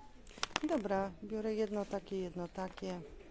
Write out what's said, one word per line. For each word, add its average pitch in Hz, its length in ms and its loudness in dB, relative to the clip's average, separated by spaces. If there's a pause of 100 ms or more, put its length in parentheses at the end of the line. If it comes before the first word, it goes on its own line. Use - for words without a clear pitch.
(680)
Dobra, 196 440 4 (120)
biorę 214 320 0
jedno 208 300 4
takie, 196 340 0
jedno 175 280 -2
takie. 185 540 -4 (280)